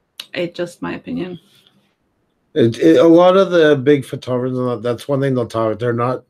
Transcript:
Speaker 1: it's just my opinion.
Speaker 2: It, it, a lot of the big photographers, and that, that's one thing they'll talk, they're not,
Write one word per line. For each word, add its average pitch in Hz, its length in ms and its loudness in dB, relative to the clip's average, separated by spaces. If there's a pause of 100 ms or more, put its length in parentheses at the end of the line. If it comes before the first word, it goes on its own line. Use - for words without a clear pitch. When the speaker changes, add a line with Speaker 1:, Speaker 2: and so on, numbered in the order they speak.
(340)
Speaker 1:
it's 175 220 -8
just 175 260 -10
my - 120 -8
opinion. 170 440 -10 (1120)
Speaker 2:
It, 117 260 0
it, 160 200 4
a 165 80 4
lot 175 300 6
of 190 140 2
the 156 260 4
big 135 280 0
photographers, 127 540 -6
and 127 100 -4
that, 113 140 -6
that's 120 260 -6
one 139 120 -2
thing 135 140 -2
they'll 123 120 -2
talk, 113 320 -4
they're 120 140 -2
not, 120 380 -4